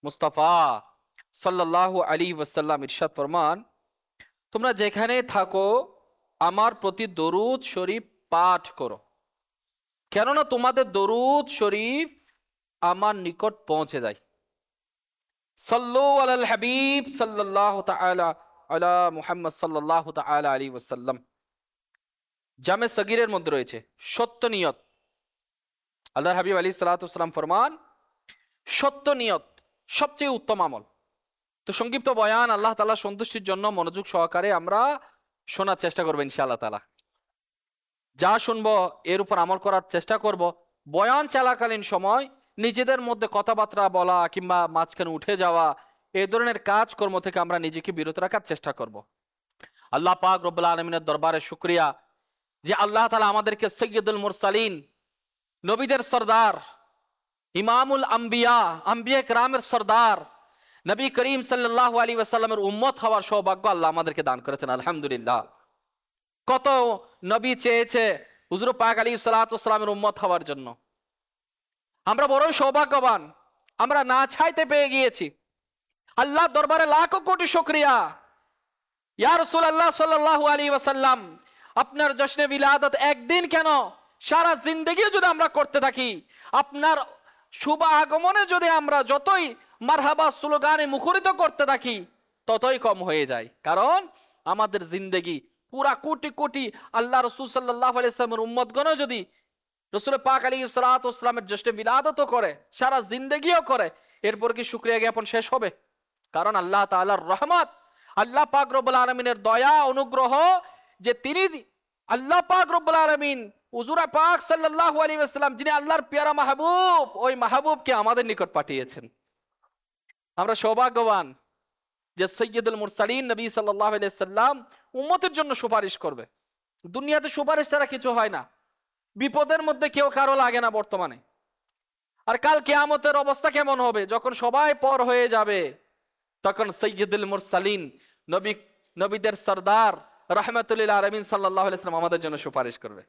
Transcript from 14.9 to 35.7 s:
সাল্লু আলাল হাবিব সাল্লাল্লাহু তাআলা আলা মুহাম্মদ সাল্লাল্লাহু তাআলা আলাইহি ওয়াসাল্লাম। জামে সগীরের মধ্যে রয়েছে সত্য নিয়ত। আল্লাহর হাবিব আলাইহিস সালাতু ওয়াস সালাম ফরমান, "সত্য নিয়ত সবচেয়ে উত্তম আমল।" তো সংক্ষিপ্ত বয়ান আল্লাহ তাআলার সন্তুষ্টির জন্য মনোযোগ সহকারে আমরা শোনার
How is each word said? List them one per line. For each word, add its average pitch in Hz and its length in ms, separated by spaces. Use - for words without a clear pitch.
সাল্লু 240 420
আলাল 269 440
হাবিব 262 760
সাল্লাল্লাহু 202 640
তাআলা 180 540
আলা 175 440
মুহাম্মদ 165 380
সাল্লাল্লাহু 160 600
তাআলা 147 400
আলাইহি 135 180
ওয়াসাল্লাম। 123 560
জামে 196 280
সগীরের 226 420
মধ্যে 170 220
রয়েছে 123 300
সত্য - 500
নিয়ত। 185 280
আল্লাহর 170 200
হাবিব 185 220
আলাইহিস 180 220
সালাতু 175 260
ওয়াস 170 80
সালাম 170 180
ফরমান, 202 460
"সত্য 277 460
নিয়ত 233 480
সবচেয়ে 285 420
উত্তম 214 320
আমল।" 135 200
তো 202 80
সংক্ষিপ্ত 240 360
বয়ান 226 400
আল্লাহ 220 240
তাআলার 214 220
সন্তুষ্টির 208 480
জন্য 190 240
মনোযোগ 185 380
সহকারে 180 480
আমরা 208 460
শোনার 190 280